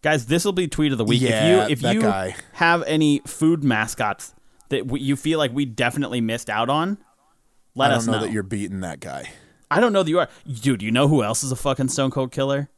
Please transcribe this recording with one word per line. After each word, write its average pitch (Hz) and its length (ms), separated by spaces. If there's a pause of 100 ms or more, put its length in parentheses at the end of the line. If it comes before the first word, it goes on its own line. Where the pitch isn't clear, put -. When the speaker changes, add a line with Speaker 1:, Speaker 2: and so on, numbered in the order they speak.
Speaker 1:
Guys, 151 240
this 156 180
will 202 80
be 180 160
tweet 151 240
of 120 60
the 113 60
week. 123 180
Speaker 2:
Yeah, 110 400
Speaker 1:
If 107 60
you, 151 40
if 127 80
Speaker 2:
that 117 140
Speaker 1:
you - 80
Speaker 2:
guy. 95 340 (180)
Speaker 1:
have 170 320
any 151 400
food 160 380
mascots 110 680 (340)
that 135 120
w-, 135 220
you 139 140
feel 156 220
like 139 140
we 143 120
definitely 123 560
missed 113 300
out 110 180
on, 170 300 (760)
let 131 120
Speaker 2:
I - 40
don't 127 100
Speaker 1:
us 113 60
Speaker 2:
know 117 80
Speaker 1:
know. 110 60
Speaker 2:
that 110 120
you're 107 100
beating 98 380
that 80 200
guy. 67 300 (400)
Speaker 1:
I 151 100
don't 233 120
know 196 100
that 160 80
you 170 80
are. 156 100 (180)
Dude, 120 360
you 107 80
know 131 180
who 147 140
else 110 200
is 135 100
a 127 40
fucking 131 320
stone 135 220
cold 131 220
killer? 139 460